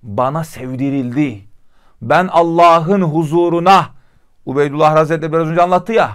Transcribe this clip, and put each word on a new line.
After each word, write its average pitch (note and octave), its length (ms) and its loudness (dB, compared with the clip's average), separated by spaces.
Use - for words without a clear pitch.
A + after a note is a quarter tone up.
Bana B2+ 420 -4
sevdirildi. C3 1040 -6
Ben D#3 260 0
Allah'ın E3+ 720 4
huzuruna, E3+ 880 2
Ubeydullah D3 460 0
Hazretleri D#3 400 0
biraz D#3+ 160 -2
önce E3+ 140 0
anlattı F3+ 300 0
ya F3+ 220 0